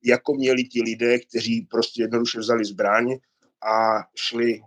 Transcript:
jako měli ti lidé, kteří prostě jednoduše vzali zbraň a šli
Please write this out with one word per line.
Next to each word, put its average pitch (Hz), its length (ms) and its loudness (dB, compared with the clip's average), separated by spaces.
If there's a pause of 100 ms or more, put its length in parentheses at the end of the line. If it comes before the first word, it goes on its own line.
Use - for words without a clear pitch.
jako 123 300 2
měli 131 300 2
ti 120 180 -4
lidé, 117 380 2
kteří 113 420 -4
prostě 117 400 -2
jednoduše 117 380 -2
vzali 113 260 0
zbraň 104 520 0 (460)
a 110 400 2 (120)
šli 117 520 -2